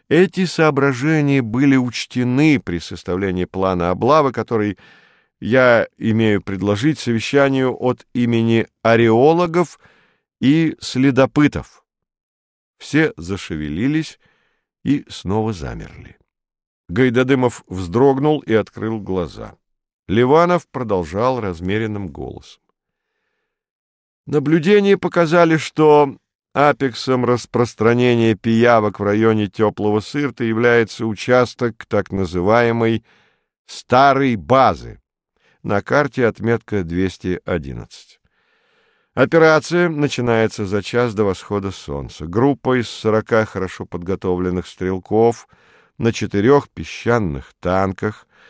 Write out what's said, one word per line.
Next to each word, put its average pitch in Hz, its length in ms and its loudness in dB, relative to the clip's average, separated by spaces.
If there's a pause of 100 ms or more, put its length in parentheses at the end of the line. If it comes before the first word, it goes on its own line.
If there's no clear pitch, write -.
Эти 185 360 2
соображения 143 960 0
были 127 360 2
учтены 123 800 0
при 87 200 -6
составлении 90 640 -6
плана 92 460 -2
облавы, 127 420 0
который 107 440 -4 (640)
я 123 480 2 (100)
имею 110 420 0
предложить 101 580 -2
совещанию 131 800 0
от 123 360 -4
имени 113 520 0 (160)
ареологов 143 960 2 (640)
и 151 400 2
следопытов. 131 1040 0 (960)
Все 151 400 -2
зашевелились 90 1000 -6 (640)
и 143 240 -2
снова 107 440 -6
замерли. 60 640 -14 (720)
Гайдадымов 127 800 0
вздрогнул 131 720 0
и - 140 -2
открыл 107 460 -4
глаза. 92 560 -8 (500)
Ливанов 151 640 2
продолжал 107 720 -4
размеренным 101 680 -6
голосом. - 540 -16 (1600)
Наблюдения 175 680 2
показали, 170 640 2
что 147 580 4 (380)
апексом 131 720 0
распространения 117 1080 2
пиявок 113 680 2
в - 20 -8
районе 107 460 2
Тёплого 107 520 0
Сырта 135 440 -6
является 117 600 0
участок 120 800 -2
так 104 260 -4
называемой 110 920 0 (640)
«старой 135 680 2
базы». 82 640 0 (600)
На 101 180 -2
карте 135 460 -2
отметка 107 580 -4
двести 90 640 -4
одиннадцать. 67 760 -10 (920)
Операция 160 760 2
начинается 120 800 -2
за 98 160 -2
час 120 320 -2
до 104 100 0
восхода 98 460 -4
солнца. 71 560 -12
Группа 127 520 -2
из 113 120 -6
сорока 110 560 -2
хорошо 92 400 -10
подготовленных 90 800 -6
стрелков 104 800 -2 (480)
на 113 160 0
четырёх 113 560 0
песчаных 87 920 -4
танках 95 640 -4 (240)